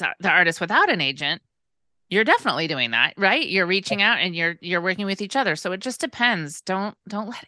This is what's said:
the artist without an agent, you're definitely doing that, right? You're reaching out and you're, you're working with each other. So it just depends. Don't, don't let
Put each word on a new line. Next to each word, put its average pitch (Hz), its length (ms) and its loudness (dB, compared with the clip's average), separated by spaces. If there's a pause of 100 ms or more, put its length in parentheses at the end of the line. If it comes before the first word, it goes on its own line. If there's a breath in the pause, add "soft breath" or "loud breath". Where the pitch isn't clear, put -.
(180)
the 185 120 0
artist 165 300 4
without 247 300 2
an 214 100 0
agent, 143 420 -4 (680)
you're 208 140 2
definitely 202 420 2
doing 131 240 0
that, 120 260 2
right? 208 320 2
You're 185 180 2
reaching 196 360 0
out 214 160 4
and 170 160 -2
you're, 170 260 -2
you're 175 200 -2
working 185 260 -2
with 196 160 -4
each 202 140 -4
other. 220 180 2
So 180 160 -6
it 185 100 -4
just 247 200 -8
depends. 208 600 -2
Don't, 196 360 -4 (120)
don't 208 200 -8
let 240 180 -14